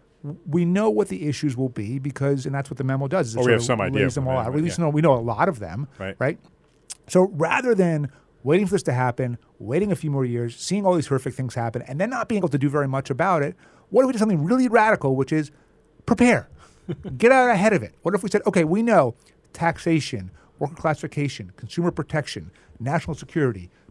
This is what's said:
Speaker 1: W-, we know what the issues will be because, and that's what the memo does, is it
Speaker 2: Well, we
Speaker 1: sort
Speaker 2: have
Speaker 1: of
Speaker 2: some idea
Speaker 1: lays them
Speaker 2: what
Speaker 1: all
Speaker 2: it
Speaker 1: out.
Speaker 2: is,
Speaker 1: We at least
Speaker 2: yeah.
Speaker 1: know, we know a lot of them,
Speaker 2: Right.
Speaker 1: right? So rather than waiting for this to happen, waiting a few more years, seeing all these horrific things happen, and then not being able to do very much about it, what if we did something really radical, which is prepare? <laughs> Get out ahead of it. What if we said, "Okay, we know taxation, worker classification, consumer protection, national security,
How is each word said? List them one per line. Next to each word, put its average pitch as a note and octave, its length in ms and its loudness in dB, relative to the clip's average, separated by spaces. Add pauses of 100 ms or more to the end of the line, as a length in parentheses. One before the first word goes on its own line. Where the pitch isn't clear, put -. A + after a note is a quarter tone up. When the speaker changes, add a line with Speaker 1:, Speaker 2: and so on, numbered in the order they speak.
(240)
Speaker 1:
W-, D3 240 -12
we E3+ 180 2
know G3 240 2
what G#3+ 200 2
the F#3 180 -6
issues C#3+ 280 -2
will B2+ 140 -2
be A#2 300 -6
because, C#3 460 -2
and C#3 80 -4
that's C#3 160 -6
what - 80 -10
the C3+ 60 -6
memo C3+ 240 -2
does, D#3 220 0
is A2 60 -8
it - 40 -2
Speaker 2:
Well, B2 60 2
we B2 60 6
Speaker 1:
sort - 20 8
Speaker 2:
have A2+ 80 4
Speaker 1:
of A#2 40 -4
Speaker 2:
some A#2+ 160 0
idea G2+ 220 0
Speaker 1:
lays F2+ 120 0
them C#3 100 -2
Speaker 2:
what C3 100 -2
Speaker 1:
all B2+ 60 0
Speaker 2:
it - 40 -4
Speaker 1:
out. A#2+ 40 -4
Speaker 2:
is, B2+ 60 -4
Speaker 1:
We D3+ 60 0
at - 40 0
least B2+ 140 -4
Speaker 2:
yeah. E3+ 60 0
Speaker 1:
know, D3 40 2
we D3+ 120 2
know D#3 120 6
a A#2+ 80 2
lot A#2+ 260 0
of D3 120 -4
them, G#2 280 -8 (120)
Speaker 2:
Right. F#2+ 200 -8
Speaker 1:
right? C3 200 -2 (680)
So F#3 160 4 (100)
rather B3 420 0
than E3 340 0 (340)
waiting F3+ 240 2
for F3 60 -4
this G3 100 -2
to C#3 100 0
happen, B2 440 -2 (200)
waiting E3+ 340 -2
a E3+ 40 2
few D3+ 160 -4
more C3+ 140 0
years, A#2+ 320 -4
seeing G3+ 280 -4
all F#3 80 4
these E3 140 0
horrific C3+ 260 -2
things C3 220 -8
happen, A#2 280 -4
and C#3 160 -10
then G#3 100 -2
not A#3+ 200 -6
being A3 100 -2
able F3+ 100 0
to C#3+ 80 0
do C#3 120 0
very C#3+ 180 0
much C3+ 220 -4
about D#3+ 320 0
it, C#3+ 140 -4 (340)
what A3 140 4
if C4 40 4
we C4 60 -2
did A3 60 -2
something G3 240 2
really B3 240 2
radical, G#3+ 480 4
which C3+ 160 -2
is D#3 180 0 (560)
prepare? A#3 440 4 (380)
<laughs> D#3+ 300 -10
Get A3+ 140 6
out B3+ 180 6
ahead G#3+ 240 4
of C3+ 100 0
it. - 180 -14
What F3+ 140 -2
if F#3 80 -4
we G#3 60 -6
said, G3+ 160 2
"Okay, F#3 180 4
we F#3 200 2
know E3+ 320 4 (380)
taxation, D3+ 800 -2 (280)
worker D3 160 -6
classification, C#3+ 800 -4
consumer E3+ 360 -4
protection, C#3 600 -6 (280)
national D3 360 -4
security, A#2+ 540 -4 (220)